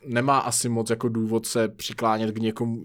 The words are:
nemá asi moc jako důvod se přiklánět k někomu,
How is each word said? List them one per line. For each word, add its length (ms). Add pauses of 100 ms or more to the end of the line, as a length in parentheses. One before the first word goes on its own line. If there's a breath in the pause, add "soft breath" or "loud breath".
nemá 320
asi 300
moc 220
jako 180
důvod 380
se 220
přiklánět 640
k 40
někomu, 460